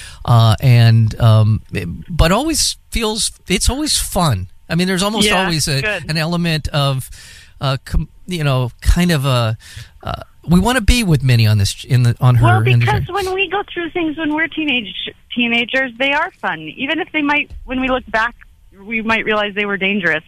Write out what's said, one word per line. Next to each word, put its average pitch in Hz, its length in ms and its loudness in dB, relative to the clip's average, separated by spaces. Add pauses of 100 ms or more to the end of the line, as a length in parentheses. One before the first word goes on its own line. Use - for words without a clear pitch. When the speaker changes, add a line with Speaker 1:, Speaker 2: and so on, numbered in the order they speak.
(240)
Speaker 1:
uh, 113 360 4
and, 113 600 4
um, 107 420 4 (460)
but 165 240 2
always 294 440 0 (140)
feels, 220 400 -4 (180)
it's 190 220 0
always 285 280 -2
fun. 127 500 -2 (200)
I 165 60 -4
mean, 180 140 0
there's 190 160 -2
almost 208 240 0
Speaker 2:
Yeah, 190 160 0
Speaker 1:
always 165 240 -2
a, 139 140 -2
Speaker 2:
good. 190 280 -6
Speaker 1:
an 156 60 -4
element 170 520 -2
of, 139 420 -2 (500)
uh, 135 240 -2
com-, 160 240 -2 (180)
you 175 160 -4
know, 127 380 0
kind 175 320 2
of 139 120 0
a, 120 320 0 (460)
uh, - 120 -8 (340)
we 175 100 6
wanna 240 220 2
be 233 240 4
with 156 180 2
Minnie 120 240 4
on 107 120 4
this, - 260 -2
in 123 180 2
the, 120 180 2
on 123 160 6
her 117 80 6
Speaker 2:
Well, 113 120 6 (100)
Speaker 1:
end - 20 2
of 120 120 4
Speaker 2:
because - 280 2
Speaker 1:
it. 349 40 -8
Speaker 2:
when 370 220 -2
we 381 140 -2
go 392 140 -4 (100)
through 339 180 -6
things 320 260 -4
when 302 180 -2
we're 320 140 -2
teenage, 247 440 -4 (420)
teenagers, 240 640 -2
they 269 140 0
are 330 200 -2
fun. 170 280 -6
Even 269 400 -6
if - 120 -8
they 311 100 -2
might, 294 280 -2 (140)
when 254 160 -6
we 262 80 -2
look 254 220 -2
back, 220 240 -2 (420)
we 214 260 -8
might 220 220 -2
realize 208 300 -2
they 208 120 -4
were 202 100 -2
dangerous. 175 520 -2